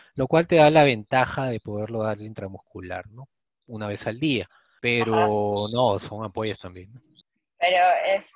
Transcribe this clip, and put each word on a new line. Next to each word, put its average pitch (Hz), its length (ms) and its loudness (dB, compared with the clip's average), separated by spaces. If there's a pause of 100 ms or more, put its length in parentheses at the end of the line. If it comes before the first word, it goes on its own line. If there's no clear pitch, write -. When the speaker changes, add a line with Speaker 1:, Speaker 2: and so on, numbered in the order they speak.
(140)
Speaker 1:
lo 131 140 -2
cual 165 180 2
te 175 100 2
da 151 140 10
la 156 140 8
ventaja 127 640 0
de 120 120 -4
poderlo 107 460 -6
dar 107 160 -4
intramuscular, 98 880 -14
¿no? 123 180 -20 (380)
Una 107 220 -10
vez 101 180 -8
al 113 140 -8
día, 139 280 -2 (320)
pero 117 340 0
Speaker 2:
Ajá. 107 140 2 (440)
Speaker 1:
no, 117 260 2
son 101 260 -12
ampollas 104 360 -6
también, 92 340 -18
¿no? 135 60 -20 (580)
Speaker 2:
Pero 180 200 2 (260)
es 196 320 -2